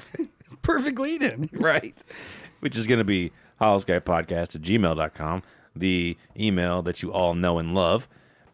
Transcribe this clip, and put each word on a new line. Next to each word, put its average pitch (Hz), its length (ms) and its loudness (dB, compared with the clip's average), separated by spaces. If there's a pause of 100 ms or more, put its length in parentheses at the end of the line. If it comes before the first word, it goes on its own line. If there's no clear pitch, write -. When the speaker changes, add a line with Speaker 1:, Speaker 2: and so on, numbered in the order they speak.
(180)
Speaker 1:
<laughs> - 440 -10
Speaker 2:
Perfect 277 380 0
lead-in. 254 540 -2
Speaker 1:
Right. 151 440 0 (640)
Which 139 180 -4
is 110 100 -2
gonna 117 180 4
be 92 260 0 (260)
hollow 107 220 4
sky 87 200 2
podcast 85 560 -2
at 78 60 -10
gmail 90 360 2
dot 78 160 -2
com, 82 280 -4 (340)
the 87 420 0 (200)
email 90 460 0
that 87 180 -4
you 90 120 -6
all 90 200 2
know 87 240 2
and 82 160 -2
love. 95 340 2 (460)